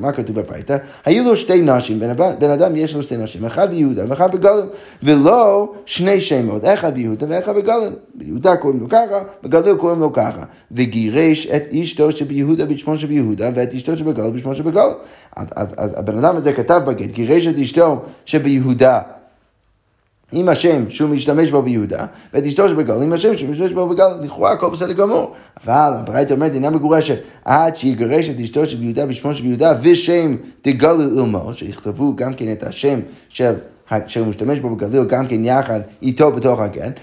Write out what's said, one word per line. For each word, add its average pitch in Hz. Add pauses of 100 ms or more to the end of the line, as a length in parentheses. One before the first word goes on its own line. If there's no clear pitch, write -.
מה 139
כתוב 110
בברייתא? 110 (280)
"היו 220
לו 233
שתי 180
נשים, 120
בן 117
אדם, 165
בן 147
אדם 156
יש 151
לו 147
שתי 127
נשים, 107
אחד 175
ביהודה 135
ואחד 175
בגליל, 196 (380)
ולא 202 (120)
שני 185
שמות, 113
אחד 175
ביהודה 117
ואחד 180
בגליל. 214 (220)
ביהודה 135
קוראים 139
לו 117
ככה, 202 (200)
בגליל 170
קוראים 170
לו 151
ככה. 110 (280)
וגירש 120
את 147 (200)
אשתו 156
שביהודה 147
בשמו 147
שביהודה, 127
ואת 123
אשתו 156
שבגליל 123
בשמו 127
שבגליל." 160 (460)
אז, - (100)
אז, -
אז -
הבן 107
אדם 165
הזה 147
כתב 165
בגט, 107
גירש 143
את 151
אשתו 143 (240)
שביהודה 131 (1300)
עם 180
השם 147
שהוא 151
משתמש 147
בו 139
ביהודה, 117 (280)
ואת 139
אשתו 170
שבגליל 135
עם 160
השם 202
שהוא 135
משתמש 170
בו 175
בגליל. 185
לכאורה 190
הכל 175
בסדר 175
גמור. 196 (300)
אבל 139
הברייתא 117
אומרת, 143
אינה 135
מגורשת 156 (260)
עד 160
שיגרש 127
את 120
אשתו 147
שביהודה 120
בשמו 135
שביהודה, 127
ושם 170 (280)
דגליל 139
עמו, 107
שיכתבו 104
גם 127
כן 110
את 107
השם 139 (280)
של 120 (360)
ה-, 107
שהוא 110
משתמש 110
בו 120
בגליל 107
גם 127
כן 113
יחד 127 (220)
איתו 139
בתוך 123
הגט, 98 (100)